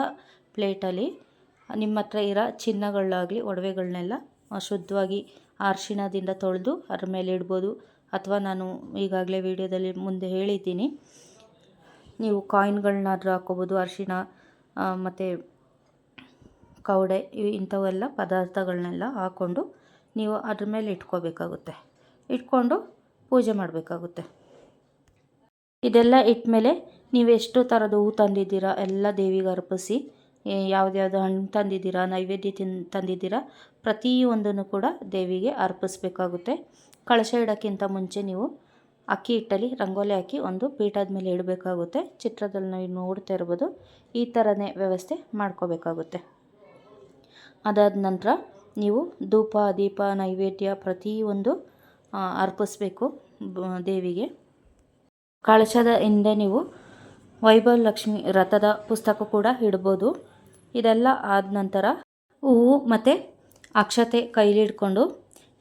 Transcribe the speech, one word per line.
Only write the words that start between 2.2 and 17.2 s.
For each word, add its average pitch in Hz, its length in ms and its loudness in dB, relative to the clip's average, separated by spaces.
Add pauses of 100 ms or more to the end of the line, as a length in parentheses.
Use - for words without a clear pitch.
ಚಿನ್ನಗಳಾಗಲಿ 202 920 -2
ಒಡವೆಗಳನ್ನೆಲ್ಲ 185 720 -6 (480)
ಶುದ್ಧವಾಗಿ 196 680 -4 (320)
ಅರಿಶಿಣದಿಂದ 196 720 -4
ತೊಳೆದು 190 460 -2 (140)
ಅದ್ರ 190 200 -6
ಮೇಲೆ 185 220 -4
ಇಡ್ಬೋದು. 185 420 -2 (400)
ಅಥವಾ 196 240 -4
ನಾನು 185 600 -6
ಈಗಾಗಲೇ 185 440 -2
ವಿಡಿಯೋದಲ್ಲಿ 185 500 -4
ಮುಂದೆ 185 360 -6
ಹೇಳಿದ್ದೀನಿ, 190 720 -2 (1200)
ನೀವು 208 220 0
ಕಾಯಿನ್ಗಳನ್ನಾದ್ರೂ 196 880 2
ಹಾಕ್ಕೋಬೋದು. 185 460 -2
ಅರಿಶಿಣ, 185 340 -4 (680)
ಆ, 190 180 -2
ಮತ್ತು 185 540 -6 (1300)
ಕವಡೆ, 190 360 2
ಇವು 202 300 -6